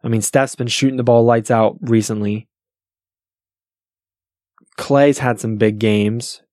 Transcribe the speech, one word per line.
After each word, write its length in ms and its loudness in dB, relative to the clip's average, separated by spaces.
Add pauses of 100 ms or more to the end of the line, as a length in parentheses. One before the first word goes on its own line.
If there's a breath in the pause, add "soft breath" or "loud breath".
I 40 -4
mean, 120 0
Steph's 340 0
been 140 -6
shooting 300 0
the 40 0
ball 220 4
lights 260 2
out 300 2
recently. 680 -2 (2250)
Klay's 400 2
had 220 -4
some 160 -6
big 220 0
games. 640 -2 (100)